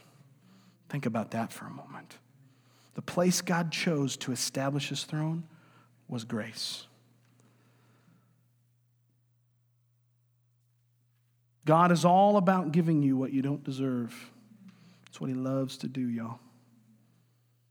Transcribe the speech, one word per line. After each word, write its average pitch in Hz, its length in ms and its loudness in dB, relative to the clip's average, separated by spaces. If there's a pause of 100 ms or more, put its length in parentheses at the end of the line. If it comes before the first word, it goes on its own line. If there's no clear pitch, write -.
(880)
Think 143 160 -4
about 113 260 -4
that 113 200 -6
for - 140 -16
a - 60 -14
moment. - 460 -18 (760)
The - 80 -10
place 180 400 2
God 170 300 -2
chose 139 460 0
to - 140 -6
establish 139 580 -2
his 143 160 -6
throne 160 380 -4 (640)
was 120 160 -8
grace. 110 640 -8 (4000)
God 165 260 8
is 160 140 4
all 196 320 6
about 185 340 2
giving 160 300 4
you 135 160 4
what 131 160 -2
you 135 80 2
don't 143 220 -2
deserve. 131 500 -4 (920)
That's - 140 -20
what 147 100 -4
he 131 60 -4
loves 131 420 -2
to - 100 -6
do, 131 200 -4
y'all. 117 320 -6 (1300)